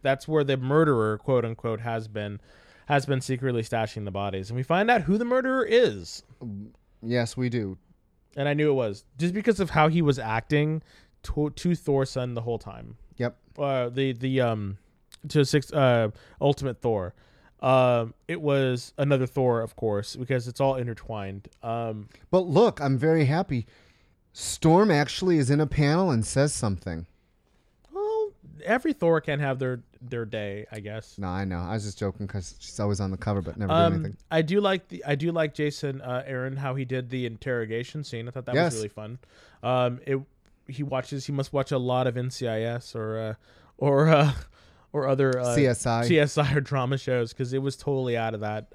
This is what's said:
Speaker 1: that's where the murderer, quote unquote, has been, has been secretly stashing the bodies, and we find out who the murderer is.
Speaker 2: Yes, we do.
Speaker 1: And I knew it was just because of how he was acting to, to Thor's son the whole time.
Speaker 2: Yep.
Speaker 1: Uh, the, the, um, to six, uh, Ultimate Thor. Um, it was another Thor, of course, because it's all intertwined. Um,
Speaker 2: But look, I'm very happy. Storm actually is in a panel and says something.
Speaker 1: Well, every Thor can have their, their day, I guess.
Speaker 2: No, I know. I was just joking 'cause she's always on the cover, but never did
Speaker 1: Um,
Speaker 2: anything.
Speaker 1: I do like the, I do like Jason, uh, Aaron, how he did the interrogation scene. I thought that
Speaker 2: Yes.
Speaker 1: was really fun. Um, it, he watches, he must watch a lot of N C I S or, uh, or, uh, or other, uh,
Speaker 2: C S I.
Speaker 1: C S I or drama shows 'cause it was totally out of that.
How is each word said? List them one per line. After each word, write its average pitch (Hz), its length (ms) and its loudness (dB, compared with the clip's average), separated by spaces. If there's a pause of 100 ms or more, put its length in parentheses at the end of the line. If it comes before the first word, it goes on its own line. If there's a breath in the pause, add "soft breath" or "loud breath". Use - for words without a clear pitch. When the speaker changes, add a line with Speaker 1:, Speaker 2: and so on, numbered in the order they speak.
Speaker 1:
that's 135 240 0
where 156 160 2
the 135 140 2
murderer, 127 600 4
quote 127 260 2
unquote, 113 360 -6
has 113 260 -6
been, 104 320 -8 (480 soft breath)
has 143 180 2
been 135 160 0
secretly 127 420 -2
stashing 110 420 -4
the 98 60 -8
bodies, 98 380 -4
and 120 80 -6
we 131 60 -4
find 190 260 2
out 240 120 4
who 175 180 2
the 240 60 -4
murderer 254 420 0
is. 151 560 0 (800)
Speaker 2:
Yes, 117 360 -2
we 127 120 0
do. 107 280 -4 (600)
Speaker 1:
And 143 120 0
I 143 40 0
knew 151 180 2
it 135 40 2
was 110 300 -2 (120)
just 175 160 0
because 208 260 2
of 175 120 -2
how 156 160 6
he 165 140 4
was 143 180 4
acting 147 640 0 (420 soft breath)
to, 147 280 -2
to 175 240 0
Thor's 135 340 0
son 123 240 -6
the 117 80 -6
whole 117 180 -4
time. 113 380 -16 (200)
Speaker 2:
Yep. 120 180 -2 (220)
Speaker 1:
Uh, 135 320 0
the, 131 240 0
the, 131 280 0
um, 107 360 -2 (520)
to 147 160 4
six, 143 280 0
uh, 123 360 4 (320 soft breath)
Ultimate 139 400 0
Thor. 101 320 -2 (480 soft breath)
Um, 123 520 4 (140)
it 165 140 -6
was 135 580 0
another 139 260 2
Thor, 120 360 2
of 113 140 -8
course, 104 400 -2
because 123 320 -4
it's 120 140 -6
all 135 140 2
intertwined. 107 720 -8 (160)
Um, 113 460 -6 (200 soft breath)
Speaker 2:
But 185 120 4
look, 180 400 4
I'm 135 180 0
very 160 260 4
happy. 143 400 0 (680 soft breath)
Storm 180 580 4
actually 156 460 2
is 131 120 2
in 143 120 4
a 151 40 2
panel 151 460 2
and 113 140 2
says 143 280 0
something. 87 520 -4 (880)
Speaker 1:
Well, 415 380 -2 (320)
every 254 300 0
Thor 165 280 2
can 147 180 -2
have 135 200 -2
their, 127 220 -4 (200)
their 120 240 -6
day, 104 460 -6
I 110 80 -10
guess. 104 380 -12
Speaker 2:
No, 98 100 -6
I 95 180 -2
know. 90 140 -2
I 90 140 -4
was 107 120 -4
just 101 120 -10
joking 98 300 -4
'cause 95 320 -8
she's - 200 -12
always 104 200 0
on 95 120 -2
the 95 60 -4
cover, 101 240 -2
but 82 160 -8
never 101 140 -2
did 165 80 4
Speaker 1:
Um, 170 140 6
Speaker 2:
anything. 156 240 -4 (120)
Speaker 1:
I 165 120 2
do 170 180 0
like 190 300 0
the, 180 160 -12
I 147 100 0
do 160 160 -2
like 160 220 0
Jason, 143 480 -4
uh, 127 240 -4
Aaron, 135 320 -6
how 135 180 -4
he 135 100 -4
did 127 240 -4
the 127 160 -4
interrogation 117 800 -4
scene. 117 240 -10
I 120 40 -10
thought 127 140 -10
that 123 100 -2
Speaker 2:
Yes. 160 180 2
Speaker 1:
was - 20 -6
really 107 140 -6
fun. 110 300 -14 (440 soft breath)
Um, 123 420 0
it, 135 140 -2 (480)
he 143 160 -8
watches, 135 420 -6
he 147 60 -6
must 139 220 -4
watch 135 180 -2
a 139 60 2
lot 127 300 0
of 120 100 -2
N 127 120 -4
C 127 180 -6
I 110 140 -2
S 117 340 -6
or, 110 220 -6
uh, 110 160 -6 (440 soft breath)
or, 143 320 6
uh, 147 240 6 (580 loud breath)
or 143 160 -2
other, 135 320 2
uh, 123 160 0
Speaker 2:
C 143 120 6
S 120 180 0
I. 117 200 2
Speaker 1:
C 156 140 6
S 147 180 2
I 143 160 2
or 147 80 2
drama 131 360 -2
shows 123 340 -2
'cause 127 220 -6
it 135 80 -2
was 135 160 -4
totally 131 400 -2
out 113 160 -2
of 104 80 -8
that. 107 340 -6